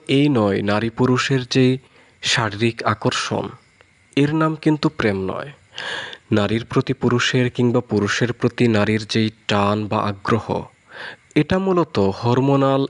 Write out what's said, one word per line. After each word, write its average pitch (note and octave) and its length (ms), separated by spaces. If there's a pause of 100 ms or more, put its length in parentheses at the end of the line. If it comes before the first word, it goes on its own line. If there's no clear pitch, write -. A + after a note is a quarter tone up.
এই C#3 220
নয় G#2 320
নারী G#2 280
পুরুষের B2+ 600
যে C3 280 (440)
শারীরিক A2 640
আকর্ষণ, - 680 (680)
এর D3 200
নাম D#3 200
কিন্তু D3+ 340
প্রেম G2+ 300
নয়। F#2+ 320 (800)
নারীর G#2+ 340
প্রতি C3+ 280
পুরুষের B2 560
কিংবা A#2+ 320
পুরুষের G#2+ 520
প্রতি A#2+ 340
নারীর G#2+ 420
যেই A2 220 (160)
টান G#2 400
বা G#2 100
আগ্রহ, G2+ 680 (720)
এটা E3 240
মূলত F3+ 400
হরমোনাল C3+ 920